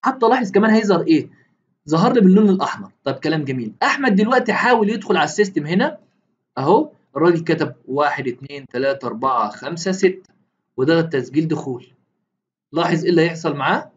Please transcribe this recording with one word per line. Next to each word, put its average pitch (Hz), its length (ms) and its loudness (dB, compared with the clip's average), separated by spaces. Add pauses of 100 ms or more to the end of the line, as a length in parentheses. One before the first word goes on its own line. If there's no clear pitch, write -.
حتى 262 240 0
لاحظ 240 240 2
كمان 214 200 4
هيظهر 208 300 2
ايه؟ 151 300 2 (580)
ظهر 170 240 2
لي 247 80 4
باللون 196 280 6
الاحمر. - 420 -2 (140)
طب 135 100 -2
كلام 151 300 -4
جميل، 127 280 -6 (100)
احمد 269 320 0
دلوقتي 226 380 2
حاول 226 380 2
يدخل 220 260 -2
على 151 80 2
السيستم 156 420 -2
هنا 233 320 -2 (600)
اهو، 185 320 2 (260)
الراجل 165 280 2
كتب 156 300 -2 (140)
واحد، 135 400 -4
اتنين، 135 380 -14
تلاته، 135 400 -4
اربعه، 117 440 -2
خمسه، 165 420 -8
سته، 185 300 0 (540)
وده 160 240 2
تسجيل 151 480 -2
دخول، 135 380 -6 (840)
لاحظ 165 320 0
ايه 185 60 0
اللي 165 120 4
هيحصل 165 340 -2
معاه؟ 175 400 -2